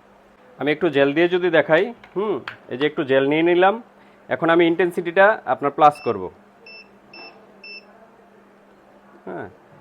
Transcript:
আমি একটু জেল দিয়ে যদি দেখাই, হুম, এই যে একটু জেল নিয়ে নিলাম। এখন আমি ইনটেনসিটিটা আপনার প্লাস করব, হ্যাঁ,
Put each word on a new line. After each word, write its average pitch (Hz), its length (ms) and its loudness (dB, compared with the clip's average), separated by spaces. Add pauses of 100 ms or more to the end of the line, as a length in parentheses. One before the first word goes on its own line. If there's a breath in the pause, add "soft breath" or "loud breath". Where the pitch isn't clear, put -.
(600)
আমি 147 120 -2
একটু 151 180 -2
জেল 139 240 2
দিয়ে 170 140 2
যদি 180 220 -2
দেখাই, 165 440 0 (220)
হুম, 190 240 -4 (300)
এই 127 80 -10
যে 139 80 -2
একটু 151 180 -4
জেল 135 240 0
নিয়ে 156 160 0
নিলাম। 185 400 2 (460 soft breath)
এখন 165 200 -2
আমি 170 180 4
ইনটেনসিটিটা 175 800 0
আপনার 139 260 -2
প্লাস 147 340 2
করব, 98 240 -4 (3000)
হ্যাঁ, 160 240 -12 (320)